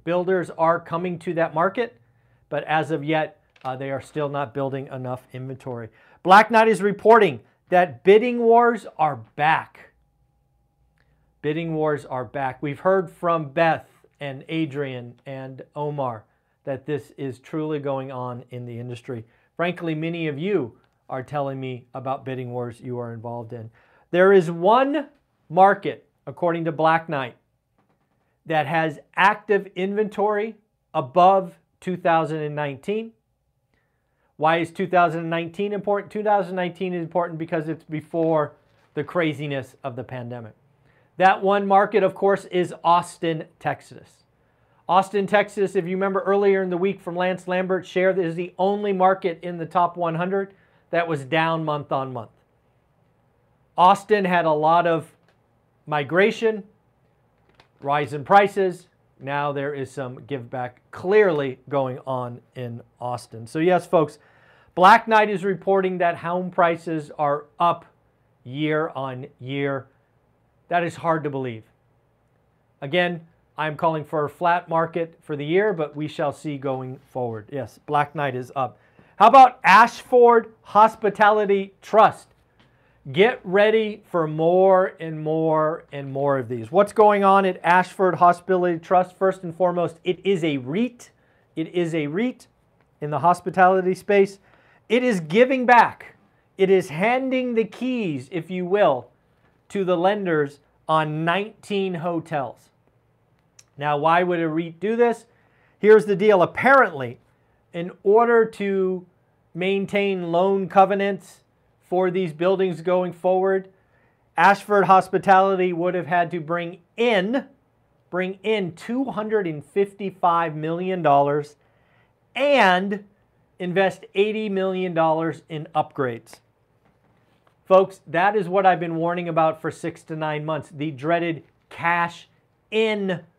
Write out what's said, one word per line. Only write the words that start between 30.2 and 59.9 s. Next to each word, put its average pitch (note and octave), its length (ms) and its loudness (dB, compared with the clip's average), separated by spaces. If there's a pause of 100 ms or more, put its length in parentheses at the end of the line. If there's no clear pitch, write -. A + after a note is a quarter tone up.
above F3 640 2 (220)
two F3+ 160 -8
thousand D#3+ 460 0
and D3 120 -6
nineteen. E3+ 580 -8 (1200)
Why D#3+ 220 2
is E3 120 -4
two F#3+ 160 -6
thousand E3+ 440 0
nineteen E3+ 420 -6
important? G3+ 400 -4
Two G#3+ 100 -8
thousand G3+ 340 0
nineteen F3+ 360 -6
is F3 80 -6
important E3 380 -6
because D#3+ 320 -6
it's D#3 140 -10
before D#3 720 -2 (360)
the D3+ 100 -6
craziness D3 800 -6
of B2 140 -10
the B2 80 -12
pandemic. A#2+ 480 -14 (640)
That F#3 240 4
one G3+ 260 0
market, G3 360 2
of F#3 120 0
course, G3 360 0
is F3 240 -2 (100)
Austin, E3 600 -2 (140)
Texas. - 640 -12 (640)
Austin, F#3+ 400 0
Texas, G#3 480 0
if F3+ 120 -2
you F#3 100 -6
remember G3 240 -2
earlier G3 420 2
in F#3+ 60 -4
the F3+ 80 -4
week G3 240 -2
from F3 160 -10
Lance F3+ 320 -4
Lambert's F3+ 400 -4
share, F#3 220 0
is F3+ 240 -2
the F3 240 -8
only G3+ 340 -2
market F#3 500 0
in F3 140 -10
the E3 80 -8
top E3+ 320 0
one E3 200 -2
hundred G3 360 -4 (380)
that E3+ 160 0
was D3 200 -6
down D#3+ 400 0
month D3 260 -6
on C3+ 220 -6
month. A#2 160 -12 (1500)
Austin G3 480 4
had F3 220 2
a D#3+ 40 2
lot D#3+ 360 2
of E3 280 -2 (720)
migration, G3 800 -2 (1160)
rise C#3+ 320 -2
in C#3+ 100 -10
prices. G3 640 2 (320)
Now C#3+ 320 -4
there C#3+ 220 -6
is C3+ 160 -8